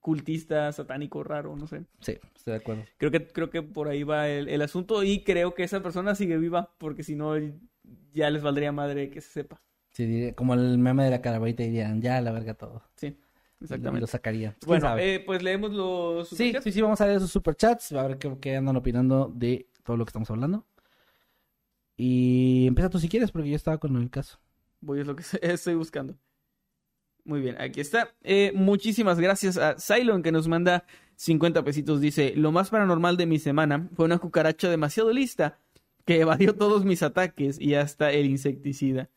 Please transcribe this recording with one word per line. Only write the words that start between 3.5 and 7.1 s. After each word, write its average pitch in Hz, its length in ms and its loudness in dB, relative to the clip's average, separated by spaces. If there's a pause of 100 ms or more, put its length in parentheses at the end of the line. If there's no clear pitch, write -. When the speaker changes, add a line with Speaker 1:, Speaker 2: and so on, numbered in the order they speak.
Speaker 1:
por 151 260 -8
ahí 147 160 -4
va 151 240 -2
el, 143 220 -4
el 147 120 -2
asunto 180 420 -2
y 196 200 0
creo 175 300 0
que 180 100 -4
esa 190 180 -4
persona 185 320 -4
sigue 185 240 0
viva, 170 400 -2
porque 156 260 -10
si 151 120 -8